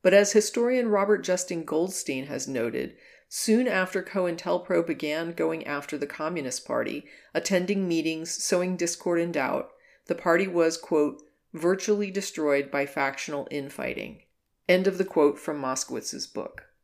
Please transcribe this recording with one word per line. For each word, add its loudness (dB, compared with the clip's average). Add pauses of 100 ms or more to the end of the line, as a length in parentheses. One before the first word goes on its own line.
But 6
as 8
historian 2
Robert 4
Justin -2
Goldstein -2
has -6
noted, -4 (340)
soon 2
after 0
cointelpro 0
began -4
going -2
after -6
the -4
Communist -6
Party, -2 (280)
attending 0
meetings, -2
sowing 0
discord -2
and -2
doubt, -2 (360)
the -2
party 2
was, 2
quote, 0 (320)
"virtually 0
destroyed 0
by 0
factional -4
infighting." -8 (440)
End 4
of 0
the 0
quote 4
from -6
Moskowitz's -6
book. -12 (180)